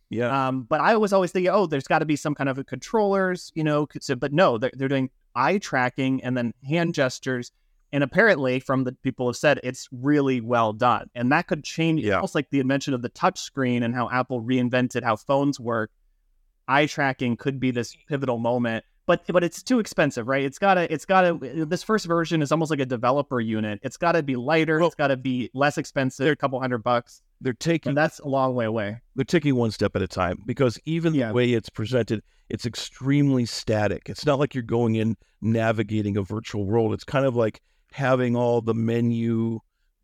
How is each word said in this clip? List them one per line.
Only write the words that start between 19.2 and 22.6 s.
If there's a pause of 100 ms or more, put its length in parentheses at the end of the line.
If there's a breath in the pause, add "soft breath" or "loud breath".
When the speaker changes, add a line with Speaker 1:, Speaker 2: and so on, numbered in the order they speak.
Speaker 2:
but
it's
too
expensive,
right?
It's
gotta,
it's
gotta,
this
first
version
is
almost